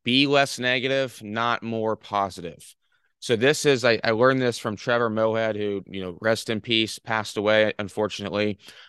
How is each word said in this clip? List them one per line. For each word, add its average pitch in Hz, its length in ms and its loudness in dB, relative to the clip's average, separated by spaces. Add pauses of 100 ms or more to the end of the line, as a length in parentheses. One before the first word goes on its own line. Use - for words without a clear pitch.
Be 131 240 2
less 139 320 2
negative, 127 640 -2
not 113 400 -2
more 113 320 -2
positive. 95 800 -6 (460)
So 120 160 0
this 135 280 2
is, 131 200 4
I, 117 180 4
I 117 80 0
learned 127 320 4
this 120 160 -2
from 110 160 -6
Trevor 120 360 0
Moawad, 110 440 0
who, 101 320 -4
you 98 140 -10
know, 90 200 -8
rest 110 300 0
in 107 100 -2
peace, 110 380 0
passed 110 380 -4
away, 107 420 4
unfortunately. 101 800 -4 (300)